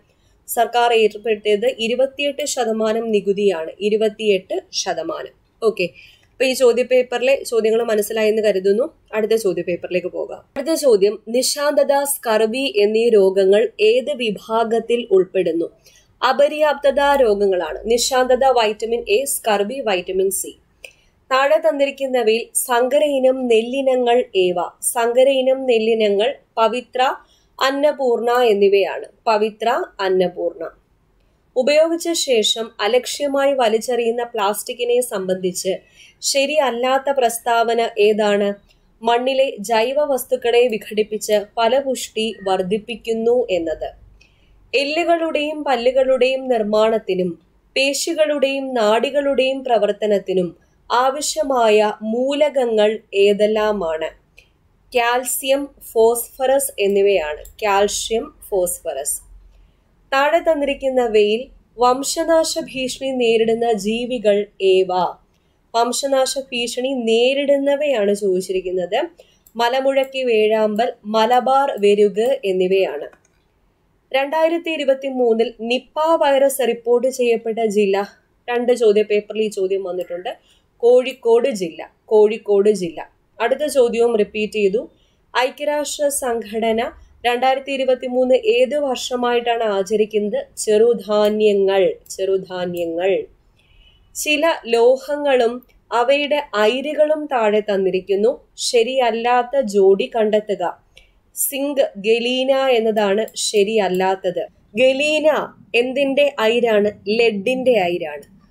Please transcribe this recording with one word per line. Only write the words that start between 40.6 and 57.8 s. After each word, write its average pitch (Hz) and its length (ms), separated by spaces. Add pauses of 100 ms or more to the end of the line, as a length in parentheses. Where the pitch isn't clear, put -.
വിഘടിപ്പിച്ച് 214 720 (180)
ഫലപുഷ്ടി 240 680 (180)
വർദ്ധിപ്പിക്കുന്നു 214 920 (140)
എന്നത്. 165 380 (840)
എല്ലുകളുടെയും 302 880
പല്ലുകളുടെയും 262 840
നിർമ്മാണത്തിനും 214 880 (380)
പേശികളുടെയും 277 1000
നാഡികളുടെയും 262 880
പ്രവർത്തനത്തിനും 202 840 (400)
ആവശ്യമായ 247 1040 (100)
മൂലകങ്ങൾ 247 880 (240)
ഏതെല്ലാമാണ്? 202 920 (840)
കാൽസ്യം, 254 760 (240)
ഫോസ്ഫറസ് 240 840
എന്നിവയാണ്. 196 640 (200)
കാൽസ്യം, 208 640 (240)